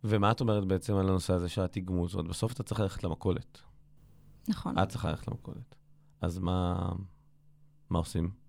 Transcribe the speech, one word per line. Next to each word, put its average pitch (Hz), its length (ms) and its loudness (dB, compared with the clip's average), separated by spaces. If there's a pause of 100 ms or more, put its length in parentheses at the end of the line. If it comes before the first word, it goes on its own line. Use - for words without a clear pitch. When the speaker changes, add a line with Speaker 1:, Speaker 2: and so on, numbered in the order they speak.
Speaker 1:
ומה 104 260 4
את 117 100 0
אומרת 107 240 2
בעצם 95 300 2
על 95 140 4
הנושא 92 240 2
הזה 87 160 2
של 95 140 -2
התגמול? 90 460 0
זאת 90 60 -8
אומרת, 85 160 -4
בסוף 110 220 -2
אתה - 100 -8
צריך 110 180 -4
ללכת - 240 -2
למכולת. 85 540 -2 (920)
Speaker 2:
נכון. - 300 -2
Speaker 1:
את 98 100 4
צריכה 87 220 -2
ללכת - 180 -6
למכולת. - 460 -10 (460)
אז 87 180 -2
מה, 90 500 0 (1000)
מה 87 80 2
עושים? 82 320 0 (180)